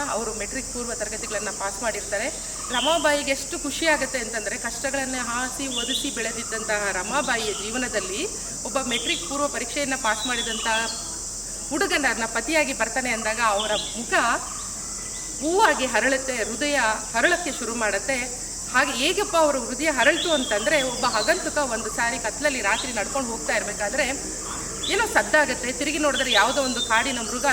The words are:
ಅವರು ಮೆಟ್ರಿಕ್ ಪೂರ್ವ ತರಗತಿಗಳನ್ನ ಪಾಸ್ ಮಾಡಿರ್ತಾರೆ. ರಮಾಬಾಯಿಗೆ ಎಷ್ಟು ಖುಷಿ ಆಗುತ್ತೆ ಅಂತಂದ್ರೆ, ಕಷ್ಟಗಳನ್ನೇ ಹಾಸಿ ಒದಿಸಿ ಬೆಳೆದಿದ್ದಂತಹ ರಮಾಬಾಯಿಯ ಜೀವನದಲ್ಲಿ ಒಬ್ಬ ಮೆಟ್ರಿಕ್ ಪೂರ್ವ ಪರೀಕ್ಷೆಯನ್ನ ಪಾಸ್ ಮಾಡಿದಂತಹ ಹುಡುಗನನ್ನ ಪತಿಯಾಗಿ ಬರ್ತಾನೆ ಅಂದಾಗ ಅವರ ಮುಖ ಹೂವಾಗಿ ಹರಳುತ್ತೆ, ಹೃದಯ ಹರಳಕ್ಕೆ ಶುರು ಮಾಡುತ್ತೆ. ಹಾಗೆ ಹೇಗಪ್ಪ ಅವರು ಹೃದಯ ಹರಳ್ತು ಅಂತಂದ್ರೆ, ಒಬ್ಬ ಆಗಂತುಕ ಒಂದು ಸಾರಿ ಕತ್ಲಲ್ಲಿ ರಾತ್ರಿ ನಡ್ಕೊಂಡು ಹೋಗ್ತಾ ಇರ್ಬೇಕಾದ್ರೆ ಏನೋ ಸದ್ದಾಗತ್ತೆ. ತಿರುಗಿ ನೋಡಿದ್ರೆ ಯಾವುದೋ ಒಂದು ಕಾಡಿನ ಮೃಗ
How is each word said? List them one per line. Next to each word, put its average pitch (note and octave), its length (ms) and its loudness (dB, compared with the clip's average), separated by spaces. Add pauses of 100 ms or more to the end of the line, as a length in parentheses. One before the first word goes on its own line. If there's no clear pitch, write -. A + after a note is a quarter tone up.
ಅವರು A3 240 -2
ಮೆಟ್ರಿಕ್ G#3+ 400 -6
ಪೂರ್ವ A#3 200 -4
ತರಗತಿಗಳನ್ನ G#3+ 560 -4
ಪಾಸ್ G#3 340 -4
ಮಾಡಿರ್ತಾರೆ. G#3 460 -2 (420)
ರಮಾಬಾಯಿಗೆ C#4+ 600 2
ಎಷ್ಟು C#4 280 -4
ಖುಷಿ D4 260 -2
ಆಗುತ್ತೆ C4 340 2
ಅಂತಂದ್ರೆ, A3 380 -4
ಕಷ್ಟಗಳನ್ನೇ C4 600 -4
ಹಾಸಿ B3+ 500 -2
ಒದಿಸಿ B3 480 -2
ಬೆಳೆದಿದ್ದಂತಹ A3 760 -2
ರಮಾಬಾಯಿಯ A3 600 0
ಜೀವನದಲ್ಲಿ G#3+ 760 -2 (360)
ಒಬ್ಬ A#3+ 180 -2
ಮೆಟ್ರಿಕ್ A#3+ 480 -2
ಪೂರ್ವ C#4+ 180 0
ಪರೀಕ್ಷೆಯನ್ನ C4+ 480 -2
ಪಾಸ್ A3 320 0
ಮಾಡಿದಂತಹ A3+ 580 0 (840)
ಹುಡುಗನನ್ನ C4+ 560 2
ಪತಿಯಾಗಿ C4+ 480 2
ಬರ್ತಾನೆ B3+ 380 0
ಅಂದಾಗ A3 340 -2
ಅವರ G#3 300 2
ಮುಖ A3+ 380 -4 (1300)
ಹೂವಾಗಿ D#4 440 4
ಹರಳುತ್ತೆ, B3+ 500 2
ಹೃದಯ A#3+ 400 0 (400)
ಹರಳಕ್ಕೆ E4 360 2
ಶುರು A3+ 240 -4
ಮಾಡುತ್ತೆ. G#3+ 400 0 (580)
ಹಾಗೆ C4 180 4
ಹೇಗಪ್ಪ E4+ 460 2
ಅವರು C#4 280 4
ಹೃದಯ B3+ 240 0
ಹರಳ್ತು D4 420 4
ಅಂತಂದ್ರೆ, C4+ 500 2
ಒಬ್ಬ B3+ 240 -2
ಆಗಂತುಕ C#4+ 520 2
ಒಂದು A#3 320 -2
ಸಾರಿ A#3+ 300 0
ಕತ್ಲಲ್ಲಿ C4 420 -2
ರಾತ್ರಿ A3+ 320 0
ನಡ್ಕೊಂಡು A#3 360 0
ಹೋಗ್ತಾ A3+ 240 -2
ಇರ್ಬೇಕಾದ್ರೆ G#3+ 840 0 (540)
ಏನೋ G#4+ 160 2
ಸದ್ದಾಗತ್ತೆ. B3+ 680 2
ತಿರುಗಿ C#4+ 260 -2
ನೋಡಿದ್ರೆ C4+ 340 2
ಯಾವುದೋ B3+ 320 6
ಒಂದು A#3+ 180 0
ಕಾಡಿನ A#3 380 2
ಮೃಗ A#3+ 340 -2